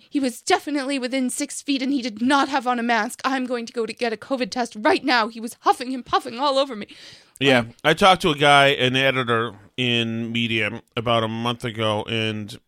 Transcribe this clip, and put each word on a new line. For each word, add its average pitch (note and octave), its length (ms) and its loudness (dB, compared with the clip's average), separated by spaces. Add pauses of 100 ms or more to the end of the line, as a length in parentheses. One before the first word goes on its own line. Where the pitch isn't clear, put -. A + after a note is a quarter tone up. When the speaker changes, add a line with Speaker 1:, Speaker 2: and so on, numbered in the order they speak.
(100)
Speaker 1:
he D4 100 -2
was B3+ 220 -4
definitely C#4+ 560 -2
within B3 320 -2
six - 320 -8
feet, C#4 180 -2
and B3 100 -2
he C#4 120 -2
did G#3+ 180 -8
not C4+ 300 2
have C4+ 160 -2
on B3 120 0
a A#3 40 -4
mask. A#3 420 -2
I'm B3+ 220 -2
going A#3+ 180 -6
to A3 80 -16
go A3+ 140 -4
to G#3+ 80 -10
get A#3 180 -4
a A3 60 -6
covid B3 320 -4
test A#3 280 -6
right D4 240 2
now. B3 260 2
He A3+ 120 -12
was A3 200 -10
huffing C4 340 0
and B3 100 -8
puffing B3 340 -4
all C4+ 200 0
over C4+ 180 -2
me." G3+ 100 -10 (540)
Speaker 2:
Yeah, C3 200 6
Speaker 1:
Um, A#2 100 -8 (120)
Speaker 2:
I D#3 120 4
talked F#3 280 6
to F#3 80 2
a C#3+ 60 0
guy, C#3+ 300 6
an B2+ 280 2
editor B2 600 0 (240)
in A#2 540 0
media, A2+ 500 -2 (160)
about A#2 260 0
a A2 40 -2
month A#2 360 -4
ago, A2 420 -2
and, A2 600 -4